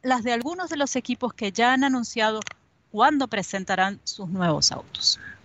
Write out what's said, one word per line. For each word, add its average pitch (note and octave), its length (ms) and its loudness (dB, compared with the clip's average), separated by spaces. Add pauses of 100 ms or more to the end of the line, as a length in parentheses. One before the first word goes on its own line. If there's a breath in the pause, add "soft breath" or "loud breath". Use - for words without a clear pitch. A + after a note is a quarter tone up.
las B3+ 180 2
de A#3+ 100 0
algunos D#4+ 380 -4
de D#4+ 60 -4
los C#4+ 180 0
equipos B3 400 -4
que G3+ 160 -4
ya A#3 220 4
han C4 100 4
anunciado A3+ 560 0 (540)
cuándo C4+ 340 4
presentarán F#3+ 800 -2
sus F#3+ 240 -6
nuevos E3 420 2
autos. - 480 -2 (260 loud breath)